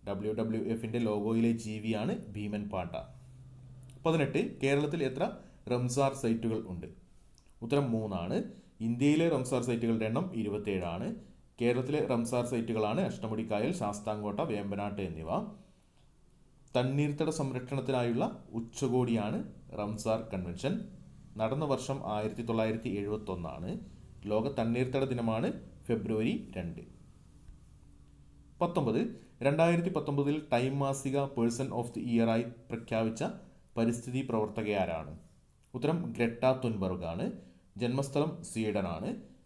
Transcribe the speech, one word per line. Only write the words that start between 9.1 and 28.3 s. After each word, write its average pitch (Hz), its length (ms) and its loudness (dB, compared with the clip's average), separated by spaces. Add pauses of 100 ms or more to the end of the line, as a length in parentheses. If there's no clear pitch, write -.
റംസാർ 127 340 2
സൈറ്റുകളുടെ 117 420 2
എണ്ണം 139 160 0 (160)
ഇരുപത്തേഴാണ്. 101 680 0 (520)
കേരളത്തിലെ 123 420 2 (100)
റംസാർ 120 400 2
സൈറ്റുകളാണ് 113 580 2
അഷ്ടമുടിക്കായൽ, 113 680 0
ശാസ്താംകോട്ട, 104 600 -2 (120)
വേമ്പനാട്ട് 101 560 -4
എന്നിവ. 82 320 -2 (1400)
തണ്ണീർത്തട 143 540 2 (100)
സംരക്ഷണത്തിനായുള്ള 127 880 0 (320)
ഉച്ചകോടിയാണ് 120 800 2 (400)
റംസാർ 107 400 0 (140)
കൺവെൻഷൻ. 87 420 -2 (640)
നടന്ന 131 320 0
വർഷം 131 260 -2 (180)
ആയിരത്തി 107 340 -2
തൊള്ളായിരത്തി 110 400 2 (100)
എഴുപത്തൊന്നാണ്. 92 720 -4 (600)
ലോക 110 280 2
തണ്ണീർത്തട 127 440 2 (100)
ദിനമാണ് 117 340 2 (400)
ഫെബ്രുവരി 110 480 2 (220)
രണ്ട്. 85 260 -6 (1800)